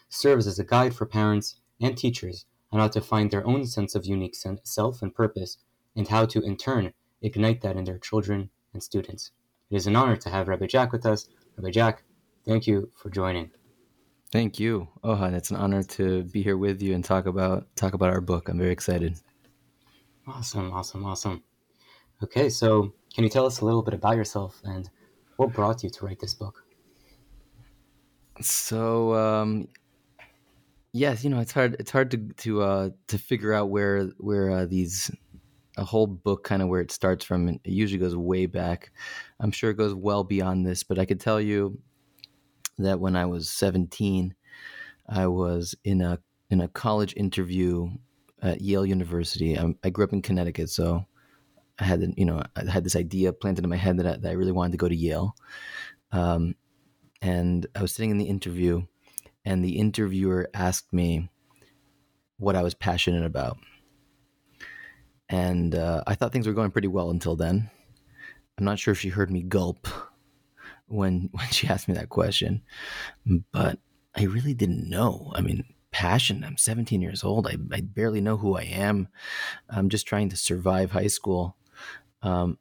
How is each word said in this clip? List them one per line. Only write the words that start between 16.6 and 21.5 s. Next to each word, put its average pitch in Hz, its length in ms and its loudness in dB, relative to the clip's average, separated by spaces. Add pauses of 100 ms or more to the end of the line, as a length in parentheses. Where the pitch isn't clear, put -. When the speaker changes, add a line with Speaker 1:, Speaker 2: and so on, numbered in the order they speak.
Speaker 2:
you 95 140 2
and 90 80 0
talk 92 220 2
about, 92 500 0
talk 95 180 0
about 92 160 2
our 92 120 0
book. 87 260 -2
I'm 90 100 -2
very 90 140 2
excited. 85 480 -2 (1040)
Speaker 1:
Awesome, 101 460 -6
awesome, 92 340 -8
awesome. 95 380 -6 (800)